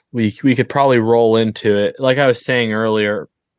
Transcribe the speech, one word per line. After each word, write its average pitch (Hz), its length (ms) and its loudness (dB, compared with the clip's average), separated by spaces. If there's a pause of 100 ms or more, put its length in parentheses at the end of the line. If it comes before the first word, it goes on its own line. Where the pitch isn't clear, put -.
(120)
we, 110 320 -2
we 131 100 4
could 123 140 -2
probably 139 300 2
roll 113 380 2
into 110 400 0
it. 101 220 -2
Like 131 200 0
I 143 80 2
was 120 180 0
saying 120 280 -2
earlier, 107 560 -2 (300)